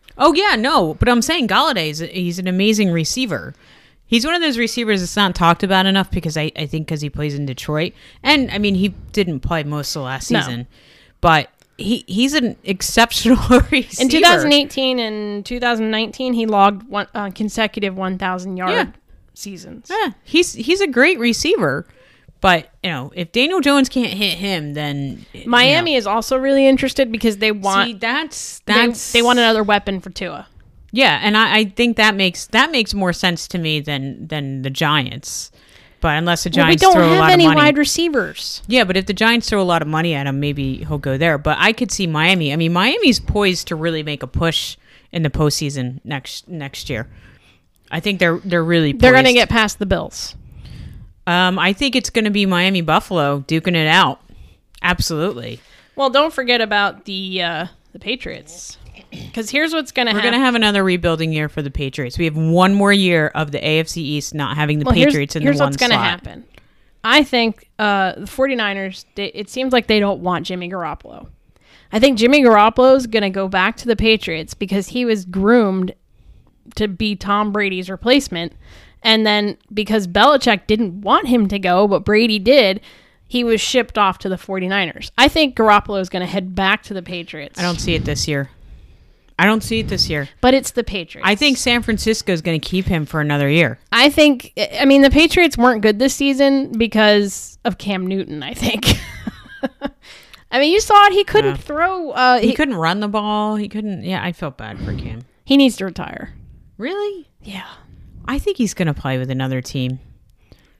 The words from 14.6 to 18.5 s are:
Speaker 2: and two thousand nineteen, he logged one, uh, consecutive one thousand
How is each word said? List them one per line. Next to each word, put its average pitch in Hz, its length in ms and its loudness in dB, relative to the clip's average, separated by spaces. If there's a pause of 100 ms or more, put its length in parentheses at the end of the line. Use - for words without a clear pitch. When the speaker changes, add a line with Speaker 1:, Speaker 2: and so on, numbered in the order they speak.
Speaker 2:
and 208 460 -6
two 247 140 -8
thousand 233 320 -2
nineteen, 226 420 -4
he 226 120 -2
logged 208 440 2
one, 202 240 -6
uh, 202 160 -8
consecutive 202 680 -4
one 185 220 -6
thousand 185 400 -6